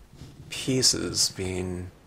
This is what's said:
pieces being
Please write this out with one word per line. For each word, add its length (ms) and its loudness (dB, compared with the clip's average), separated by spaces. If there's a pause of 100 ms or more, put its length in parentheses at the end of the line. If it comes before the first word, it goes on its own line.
(500)
pieces 840 2
being 540 -4 (180)